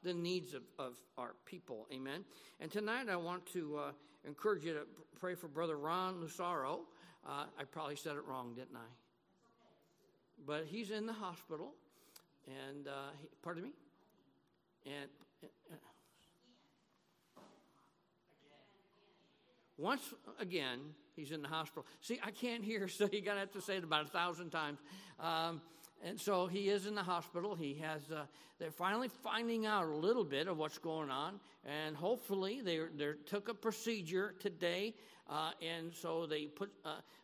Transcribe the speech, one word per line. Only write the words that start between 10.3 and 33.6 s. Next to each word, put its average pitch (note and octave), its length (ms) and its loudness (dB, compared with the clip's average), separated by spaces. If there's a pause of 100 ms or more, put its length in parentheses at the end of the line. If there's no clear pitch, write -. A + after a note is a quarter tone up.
But D3+ 200 2
he's G3 240 -4
in G#3+ 160 0
the A3+ 60 -2
hospital. F#3+ 600 -6 (720)
And, C#3 420 -8
uh, C#3 220 -6 (100)
he, D3+ 80 -14 (140)
pardon E3+ 200 -4
me? C4 100 -8 (1120)
And, C#3+ 240 -8 (340)
uh, - 320 -18 (4000)
once A3 260 4 (360)
again, D3 420 0 (360)
he's D3+ 160 -6
in D#3 100 -4
the C#3+ 60 -4
hospital. D#3 380 -2 (140)
See, B3 240 -2
I A3 60 -2
can't A#3 340 -2
hear, G3+ 240 2
<laughs> - 0 -
so G3+ 220 4
you're G3 120 2
gonna G3+ 180 2
have F#3+ 120 -2
to G3 80 -4
say F#3+ 160 0
it F3+ 80 0
about D#3 220 6
a - 20 -10
thousand E3+ 420 2
times. D3 280 0 (400)
Um, E3 420 2 (420)
and F#3+ 160 -4
so F#3 280 6
he G3 240 4
is G3+ 160 4
in G#3+ 80 -2
the G3+ 80 0
hospital. F3 520 0
He D3 200 0
has, D#3 360 -2
uh, D#3 140 -2 (340)
they're E3 120 -2
finally G#3 380 2
finding A3+ 580 2
out G#3 180 6
a D#3 100 2
little G3 300 6
bit D3 240 4
of F3 80 2
what's D#3 220 0
going D#3+ 320 0
on, D#3 280 0 (280)
and D3+ 280 0
hopefully G3 680 2
they, E3+ 180 4 (160)
they C#3+ 160 2 (140)
took G3+ 240 0
a A3 40 -4
procedure G3+ 840 2